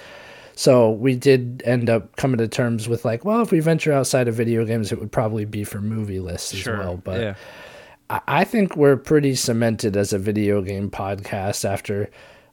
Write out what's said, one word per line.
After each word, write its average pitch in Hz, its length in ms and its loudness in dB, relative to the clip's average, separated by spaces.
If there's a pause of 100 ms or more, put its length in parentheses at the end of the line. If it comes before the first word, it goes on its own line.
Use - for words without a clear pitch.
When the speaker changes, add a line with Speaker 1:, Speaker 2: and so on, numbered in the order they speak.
(580)
Speaker 1:
So 123 320 6
we 120 260 2
did 127 500 4
end 120 240 2
up 113 260 0
coming 131 220 0
to 117 100 0
terms 117 400 -2
with, 117 160 -2
like, 117 220 -2
well, 226 160 2
if 214 100 -4
we 170 80 4
venture 160 320 2
outside 131 340 2
of 113 100 0
video 117 280 2
games, 110 260 -2
it 117 80 -4
would 104 140 -10
probably 110 320 0
be 104 200 -6
for 101 180 -8
movie 104 360 -4
lists 90 360 -8
as 98 60 -8
Speaker 2:
Sure. 107 180 -4
Speaker 1:
well. 90 180 -4
But 92 240 -6
Speaker 2:
Yeah. 107 140 -4 (760)
Speaker 1:
I, - 180 -4
I 147 180 2
think 202 300 0
we're 143 220 6
pretty 143 380 2
cemented 113 640 0
as 101 160 0
a 101 40 2
video 101 440 0
game 98 280 -6
podcast 101 760 -6
after 101 400 -4 (440)